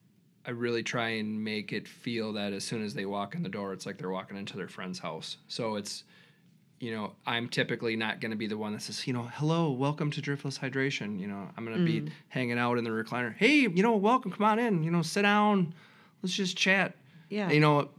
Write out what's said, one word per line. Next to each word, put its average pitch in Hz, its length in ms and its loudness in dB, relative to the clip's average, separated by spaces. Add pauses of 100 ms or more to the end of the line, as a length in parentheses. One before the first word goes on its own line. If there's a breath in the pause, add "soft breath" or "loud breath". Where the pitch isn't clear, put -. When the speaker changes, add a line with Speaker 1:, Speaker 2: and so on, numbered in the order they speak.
(460)
Speaker 1:
I 127 40 -6
really 120 320 0
try 117 260 0
and 107 340 -2
make 107 300 -4
it 104 160 -6
feel 110 460 -4
that 101 180 -2
as 98 120 -4
soon 110 200 -4
as 104 100 -6
they 101 120 -4
walk 101 280 -4
in 87 80 -2
the 92 60 -2
door, 98 240 -4
it's 92 140 -8
like 98 100 -8
they're 92 140 -6
walking 95 260 -6
into 98 220 -10
their 85 100 -6
friend's 92 300 -8
house. 80 400 -8 (100)
So 113 280 -4
it's, - 280 -8 (720 soft breath)
you 117 140 -6
know, 104 220 -4 (120)
I'm 117 220 0
typically 120 480 0
not 110 240 -2
gonna 110 160 -4
be 110 100 -4
the 107 120 -4
one 107 160 -4
that - 80 -8
says, - 240 -8
you 131 80 0
know, 120 180 -4
"Hello, 160 380 2
welcome 147 400 0
to 143 100 -6
Driftless 139 400 -4
Hydration." 131 580 -2
You 92 100 -6
know, 101 280 -8
I'm 113 80 -8
gonna 113 200 0
be 165 180 2
Speaker 2:
Mm. 151 80 -6 (180 loud breath)
Speaker 1:
hanging 120 300 -2
out 120 180 2
in 117 80 2
the 117 60 -2
recliner. 113 440 -2
"Hey, 285 280 6
you 185 200 4
know, 233 140 4
welcome, 214 340 4
come 202 140 0
on 214 140 6
in, 220 260 2
you 165 60 0
know, 175 120 4
sit 165 200 0
down, 208 520 4 (480 loud breath)
let's 185 140 -2
just 185 220 -2
chat." 190 360 4 (360 soft breath)
Speaker 2:
Yeah. 202 200 -2
Speaker 1:
You 147 100 8
know, 147 280 6 (100)